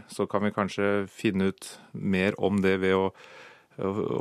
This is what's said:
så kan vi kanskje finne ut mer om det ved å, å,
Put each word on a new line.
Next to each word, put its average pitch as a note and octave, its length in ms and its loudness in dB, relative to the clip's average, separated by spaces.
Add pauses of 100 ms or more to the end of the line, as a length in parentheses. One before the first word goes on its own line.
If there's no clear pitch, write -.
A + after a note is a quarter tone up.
(140)
så G2+ 160 -4
kan G2+ 160 0
vi G#2 80 -2
kanskje G2+ 560 0
finne F#2+ 400 0
ut - 240 -10 (240)
mer G2 400 0
om G2 240 2
det F#2+ 240 4
ved F#2+ 160 4
å, F#2+ 60 2 (720)
å, G2+ 180 -2 (220)